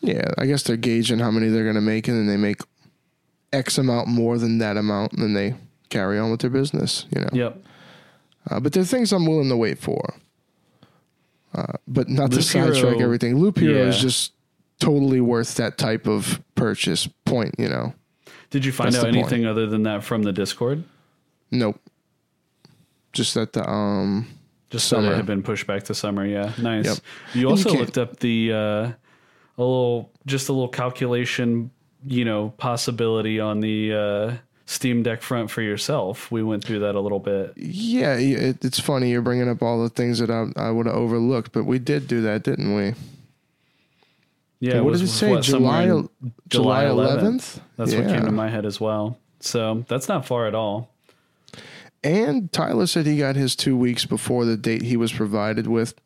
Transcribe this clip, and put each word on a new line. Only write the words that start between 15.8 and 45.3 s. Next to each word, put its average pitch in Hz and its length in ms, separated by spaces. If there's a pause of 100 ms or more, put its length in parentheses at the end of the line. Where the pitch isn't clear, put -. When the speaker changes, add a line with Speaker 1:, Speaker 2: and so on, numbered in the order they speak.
Speaker 1:
of 107 360 (120)
purchase 107 540 (160)
point, 120 340
you 113 100
know? 69 260 (560)
Speaker 2:
Did 139 160
you 135 60
find 120 200
Speaker 1:
That's 123 120
Speaker 2:
out 117 80
Speaker 1:
the - 60
point. 120 140
Speaker 2:
anything 117 140
other 110 200
than 107 180
that 107 200
from 113 200
the 101 80
Discord? 120 520 (640)
Speaker 1:
Nope. 117 300 (1300)
Just - 200
that 110 200
the, 107 140
um, 101 580 (440)
Speaker 2:
Just 117 200
that 120 80
it 107 60
Speaker 1:
Summer. 92 120
Speaker 2:
had 101 100
been 98 160
pushed 104 240
back 101 180
to 104 100
summer, 101 320
yeah. 101 320
Nice. 113 280
Speaker 1:
Yep. 107 100
Speaker 2:
You - 40 (320)
Speaker 1:
And 123 80
you 127 80
Speaker 2:
also 196 220
Speaker 1:
can't 156 100
Speaker 2:
looked 120 180
up 120 220
the, 113 320
uh, 110 40
a 107 380 (640)
little, 123 520 (160)
just 135 220
a 143 40
little 131 160
calculation, 123 1000 (360)
you 123 180
know, 107 340
possibility 113 840
on 107 200
the, 107 340
uh, 104 420 (300)
Steam 120 360
Deck 113 200
front 117 280
for 117 120
yourself. 107 680
We 113 120
went 110 200
through 110 180
that 104 140
a 101 60
little 101 200
bit. 98 360
Speaker 1:
Yeah, 202 600
y-, 120 40
it, 131 420
it's 127 160
funny 127 320
you're 120 120
bringing 123 260
up 117 140
all 117 200
the 117 60
things 120 300
that 117 120
I, 113 140 (120)
I 110 140
would 113 140
have 117 100
overlooked, 117 580
but 107 120
we 123 140
did 139 280
do 120 140
that, 107 220
didn't 101 320
we? 104 180 (1700)
Speaker 2:
Yeah, 123 120
Speaker 1:
And 120 80
Speaker 2:
it - 20
Speaker 1:
what 139 80
Speaker 2:
was, 170 100
Speaker 1:
did 185 80
it - 40
say? 208 180